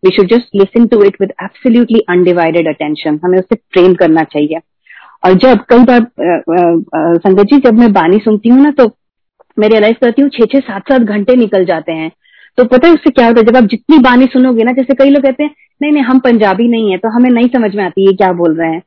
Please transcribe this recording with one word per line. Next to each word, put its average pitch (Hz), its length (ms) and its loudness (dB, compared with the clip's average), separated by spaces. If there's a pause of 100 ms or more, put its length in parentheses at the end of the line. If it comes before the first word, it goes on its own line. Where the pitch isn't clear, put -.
we 185 60 2
should 190 200 0
just 226 300 -2
listen 233 260 0
to 226 120 0
it 202 120 2
with 196 180 -6
absolutely 226 720 -2 (120)
undivided 175 500 0
attention, 151 640 -6
हमें 185 120 0
उसे 185 180 -4
प्रेम 185 380 0
करना 165 280 0
चाहिए। 151 380 -6 (680)
और 185 80 4
जब 233 260 2 (100)
कई 240 80 4
बार, 240 240 4
अ, 311 480 -4
अ, 170 340 0 (160)
अ, 170 300 -2
संगत 190 140 2
जी, 285 140 2
जब 233 220 2
मैं 233 140 4
बाणी 180 240 0
सुनती 214 320 -2
हूँ 262 140 4
ना, 294 80 0
तो 254 200 0 (680)
मैं 214 80 0
रियलाइज 220 340 2
करती 240 200 0
हूँ, 285 80 0
छह-छह, 247 300 -2
सात-सात 240 420 -4
घंटे 208 340 -2
निकल 202 300 0
जाते 165 260 -6
हैं। 160 200 -8 (460)
तो 247 80 2
पता 254 220 2
है 349 60 4
उससे 311 160 0
क्या 240 180 0
होता 233 120 2
है, 220 60 4
जब 233 120 4
आप 254 60 4
जितनी 233 340 0
बाणी 247 280 4
सुनोगे 254 380 0
ना, 247 80 -2
जैसे 262 220 -2
कई 269 160 2
लोग 277 140 0
कहते 269 200 -2
हैं, 294 120 -8 (260)
"नहीं, 294 100 -4
नहीं, 294 120 0
हम 254 160 0
पंजाबी 226 480 0
नहीं 226 240 -2
है, 185 60 -6
तो 226 120 -6
हमें 240 200 0
नहीं 240 180 0
समझ 233 280 -2
में 202 80 -4
आती, 190 240 -2
ये 196 60 2
क्या 190 200 -2
बोल 170 240 -2
रहे 165 140 -4
हैं।" 165 160 -10